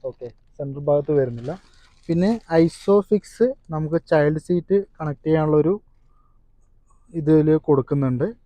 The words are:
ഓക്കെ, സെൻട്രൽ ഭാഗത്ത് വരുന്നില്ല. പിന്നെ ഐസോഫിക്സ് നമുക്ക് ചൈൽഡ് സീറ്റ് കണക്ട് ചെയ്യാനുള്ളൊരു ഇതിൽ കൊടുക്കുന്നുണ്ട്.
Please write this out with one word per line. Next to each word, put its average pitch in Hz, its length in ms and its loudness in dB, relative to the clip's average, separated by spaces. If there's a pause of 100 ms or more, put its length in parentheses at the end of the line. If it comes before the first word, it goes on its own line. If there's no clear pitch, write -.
(100)
ഓക്കെ, 123 180 -16 (300)
സെൻട്രൽ 143 320 -10
ഭാഗത്ത് 147 300 0
വരുന്നില്ല. 123 320 -4 (540)
പിന്നെ 175 240 0 (300)
ഐസോഫിക്സ് 202 840 0 (280)
നമുക്ക് 156 240 -4 (140)
ചൈൽഡ് 151 340 2
സീറ്റ് 180 300 -2 (200)
കണക്ട് 151 300 -10
ചെയ്യാനുള്ളൊരു 156 480 2 (1500)
ഇതിൽ 156 300 2 (160)
കൊടുക്കുന്നുണ്ട്. 135 580 0 (220)